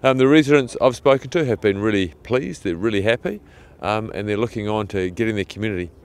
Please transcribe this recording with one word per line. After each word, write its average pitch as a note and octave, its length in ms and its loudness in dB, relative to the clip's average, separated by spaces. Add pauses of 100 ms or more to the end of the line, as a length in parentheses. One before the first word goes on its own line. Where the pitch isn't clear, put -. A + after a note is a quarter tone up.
Um, C3 160 2
the C3 100 6
residents C#3+ 520 4
I've B2 160 4
spoken C3+ 340 2
to E3 160 0
have A2+ 160 -2
been G2 180 2
really G2+ 280 0 (140)
pleased. C3+ 400 -4
They're F2 140 -4
really G2+ 260 -2
happy, B2 380 -2 (400)
um, A2 340 -4
and G#2 140 -6
they're G#2 80 -2
looking G#2+ 320 -4
on G#2+ 200 -2
to F#2 200 -4
getting A2 260 -2
their G2 100 -2
community F#2+ 460 -6 (140)